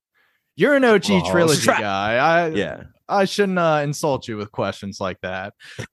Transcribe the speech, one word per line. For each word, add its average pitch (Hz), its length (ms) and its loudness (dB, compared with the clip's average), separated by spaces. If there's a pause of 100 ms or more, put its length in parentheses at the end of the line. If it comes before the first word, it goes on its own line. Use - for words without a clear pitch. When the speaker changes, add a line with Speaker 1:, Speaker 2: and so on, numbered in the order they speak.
(580)
Speaker 1:
You're 269 180 2
an 269 80 2
O 226 140 6
G 190 260 2
Speaker 2:
Oh, 190 80 -2
Speaker 1:
trilogy 170 300 4
Speaker 2:
trap. - 180 2
Speaker 1:
guy. 110 380 0
I, 165 320 2
Speaker 2:
Yeah. 92 340 -4 (240)
Speaker 1:
I 196 160 2
shouldn't, 190 360 -2
uh, 160 260 2
insult 143 420 -4
you 113 80 -6
with 104 160 -8
questions - 480 -6
like 92 220 -6
that. 95 320 -8 (400)